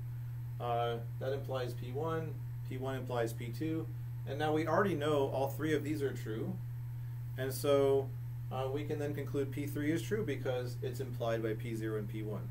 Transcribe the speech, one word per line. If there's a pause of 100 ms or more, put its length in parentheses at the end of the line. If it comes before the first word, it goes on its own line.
(600)
uh, (240)
that
implies
P
one, (340)
P
one
implies
P
two, (400)
and
now
we
already
know
all
three
of
these
are
true, (840)
and
so, (420)
uh,
we
can
then
conclude
P
three
is
true
because
it's
implied
by
P
zero
and
P
one.